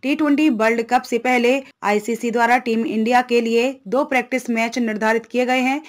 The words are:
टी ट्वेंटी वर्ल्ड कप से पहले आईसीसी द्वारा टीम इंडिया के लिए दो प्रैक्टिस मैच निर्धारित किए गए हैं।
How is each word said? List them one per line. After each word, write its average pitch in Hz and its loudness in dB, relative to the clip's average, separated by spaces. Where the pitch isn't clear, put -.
टी 269 0
ट्वेंटी 302 2
वर्ल्ड 226 0
कप 247 0
से 240 -4
पहले 247 2
आईसीसी 214 -2
द्वारा 233 2
टीम 226 -2
इंडिया 220 2
के 240 2
लिए 233 0
दो 254 0
प्रैक्टिस 254 -2
मैच 233 -2
निर्धारित 220 0
किए 247 -2
गए 254 0
हैं। 269 -2